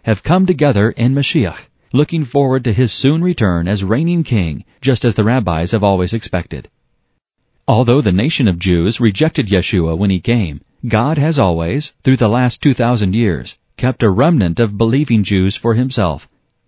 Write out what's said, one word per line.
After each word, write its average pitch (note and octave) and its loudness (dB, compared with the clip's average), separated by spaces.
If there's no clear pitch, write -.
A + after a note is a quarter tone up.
have G#2+ -2
come F#3 2
together C3+ 2
in B2+ 0
Mashiach, C3+ -2
looking D3+ 0
forward C3 0
to B2 0
his A#2 2
soon D#3 0
return F#2+ 0
as G2 -2
reigning D#3+ 0
king, E2+ -2
just C3 0
as A2+ 0
the G#2+ 0
rabbis F#2 0
have G#2 0
always F#2 0
expected. E2+ -8
Although A#2+ 4
the G#2+ 2
nation A2+ 0
of F2 0
Jews F2+ 0
rejected A#2+ 0
Yeshua F2 0
when G2+ 0
he F#2 0
came, F#2 -2
God B2 0
has D3 0
always, F#2 -2
through C3 2
the B2 2
last B2 0
two C#3+ 2
thousand A2+ 0
years, F#2 -2
kept B2+ -2
a A2+ 4
remnant G#2 2
of G#2 0
believing A#2 0
Jews G2 0
for A#2 -2
himself. A2 -2